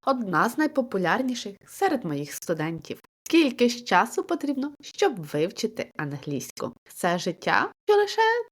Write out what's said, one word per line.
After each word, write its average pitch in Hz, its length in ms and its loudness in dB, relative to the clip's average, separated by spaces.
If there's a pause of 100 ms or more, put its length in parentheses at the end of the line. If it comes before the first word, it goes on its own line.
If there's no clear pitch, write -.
одна 208 420 2
з 240 100 -6
найпопулярніших 240 960 0 (100)
серед 330 380 0
моїх 147 280 -4
студентів. 160 680 -6 (260)
Скільки 269 420 4
ж 240 160 -4
часу 208 400 2
потрібно, 285 560 -4
щоб 233 460 0
вивчити - 720 -4
англійську? 143 760 -8 (220)
Це 180 240 0
життя 175 540 0 (160)
чи 415 60 8
лише 415 280 2 (300)